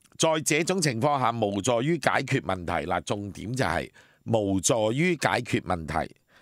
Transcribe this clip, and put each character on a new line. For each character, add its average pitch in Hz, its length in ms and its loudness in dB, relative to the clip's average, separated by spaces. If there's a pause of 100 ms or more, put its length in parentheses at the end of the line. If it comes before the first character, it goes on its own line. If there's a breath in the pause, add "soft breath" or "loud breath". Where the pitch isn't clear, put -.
(200)
在 160 200 2
這 156 240 0
種 185 160 0
情 127 220 -2
況 143 180 2
下 117 120 2
無 104 280 0
助 120 220 2
於 160 160 2
解 113 240 2
決 135 200 0
問 90 220 -4
題。 80 240 -2
嗱， 90 140 0
重 101 300 -6
點 101 240 -8
就 127 100 0
係 78 240 -2 (360 soft breath)
無 101 360 2
助 110 300 2
於 165 240 2
解 110 260 2
決 - 200 -2
問 82 260 -2
題， 76 280 -2 (260 soft breath)